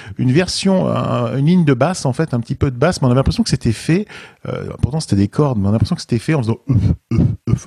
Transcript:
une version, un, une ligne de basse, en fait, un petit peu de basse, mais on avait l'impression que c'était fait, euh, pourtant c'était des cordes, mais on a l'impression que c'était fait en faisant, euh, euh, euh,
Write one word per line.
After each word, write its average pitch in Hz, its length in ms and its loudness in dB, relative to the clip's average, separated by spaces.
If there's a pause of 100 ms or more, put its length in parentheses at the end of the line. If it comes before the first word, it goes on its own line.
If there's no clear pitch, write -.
(160)
une 127 160 2
version, 180 560 0
un, 120 480 -2
une 139 100 0
ligne 175 180 4
de 143 100 4
basse, 151 320 0
en 123 60 0
fait, 165 220 -4
un 120 60 0
petit - 140 -8
peu 143 160 0
de 123 60 -6
basse, 160 260 0
mais 131 60 2
on - 20 4
avait 123 80 4
l'impression 160 240 0
que - 80 -4
c'était - 220 0
fait, 185 340 0 (400)
euh, - 220 -8 (120)
pourtant 151 200 0
c'était 104 160 -2
des 101 120 4
cordes, 135 300 0
mais 98 80 0
on 101 40 2
a - 20 2
l'impression 113 240 0
que - 60 -14
c'était - 160 -2
fait 156 160 -2
en 139 80 0
faisant, 110 160 -2 (120)
euh, 127 40 2 (400)
euh, 113 40 2 (320)
euh, 117 40 4 (120)